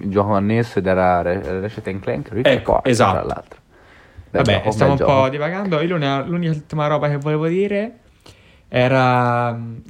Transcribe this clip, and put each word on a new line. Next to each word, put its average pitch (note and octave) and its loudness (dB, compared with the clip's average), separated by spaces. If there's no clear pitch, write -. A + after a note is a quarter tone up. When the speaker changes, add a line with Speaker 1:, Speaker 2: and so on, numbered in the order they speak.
Speaker 1:
gioco G2+ 0
annesso A2 0
ed F2+ -2
era F#2 4
Re-, F2+ -2
Ratchet G#2 -8
and G2 -6
Clank C#3 -6
Rift A2 -2
Speaker 2:
Ecco, B2+ 2
Speaker 1:
Apart, - -2
Speaker 2:
esatto. A2+ 4
Speaker 1:
tra F2+ -2
l'altro. - -10
Bel - 2
Speaker 3:
Vabbè, G2+ 4
Speaker 1:
gioco, G#2+ 0
Speaker 3:
stiamo A2 4
Speaker 1:
bel C3 -2
Speaker 3:
un - 4
po' C3+ 4
Speaker 1:
gioco. C3+ 4
Speaker 3:
divagando. D#3+ -2
Io E3+ -2
l'unica, C#3 -2
l'ultima D#3+ -2
roba D3 0
che C#3+ -2
volevo D3+ -2
dire G3+ -2
era... B2 2
In A#2 -10